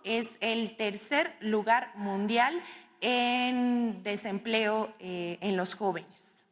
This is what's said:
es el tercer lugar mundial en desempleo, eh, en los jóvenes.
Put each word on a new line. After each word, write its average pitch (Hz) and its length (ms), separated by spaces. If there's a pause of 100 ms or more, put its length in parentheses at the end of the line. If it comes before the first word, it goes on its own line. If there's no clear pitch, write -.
es 226 240 (140)
el 226 340
tercer 247 640
lugar 220 560
mundial 214 640 (400)
en 247 1000
desempleo, 214 960
eh, 175 420
en 190 160
los 185 160
jóvenes. - 800